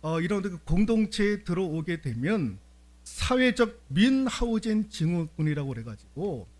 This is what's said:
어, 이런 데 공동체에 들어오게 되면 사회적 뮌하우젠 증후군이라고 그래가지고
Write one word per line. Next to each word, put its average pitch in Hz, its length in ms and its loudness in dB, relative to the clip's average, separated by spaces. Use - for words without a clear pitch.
어, 160 160 -2
이런 196 220 0
데 202 80 -4
공동체에 208 760 2
들어오게 165 580 -2
되면 127 560 -2
사회적 - 840 2
뮌하우젠 226 1000 2
증후군이라고 156 800 -2
그래가지고 117 800 -8